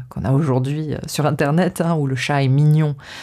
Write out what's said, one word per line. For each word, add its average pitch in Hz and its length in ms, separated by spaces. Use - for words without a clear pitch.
qu'on - 160
a 127 80
aujourd'hui, 143 600
euh, - 40
sur - 180
Internet, 151 540
hein, 170 160
où 147 120
le 131 100
chat 139 260
est 131 60
mignon. 151 480